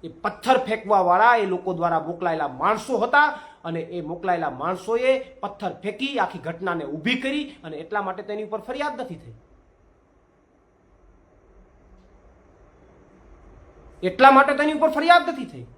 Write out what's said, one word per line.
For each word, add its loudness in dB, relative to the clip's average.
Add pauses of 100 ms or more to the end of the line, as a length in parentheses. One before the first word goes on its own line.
એ -12
પથ્થર 0
ફેંકવાવાળા 4
એ 2
લોકો -4
દ્વારા 0
મોકલાયેલા -2
માણસો -2
હતા 4 (360)
અને -6
એ -8
મોકલાયેલા -2
માણસોએ -2 (280)
પથ્થર -8 (100)
ફેંકી -6
આખી -2
ઘટનાને -6
ઊભી -4
કરી -4 (200)
અને -12
એટલા -6
માટે -8
તેની -8
ઉપર -8
ફરિયાદ -8
નથી -10
થઈ. -20 (4000)
એટલા 6
માટે 6
તેની 0
ઉપર 0
ફરિયાદ 4
નથી -8
થઈ. -16 (120)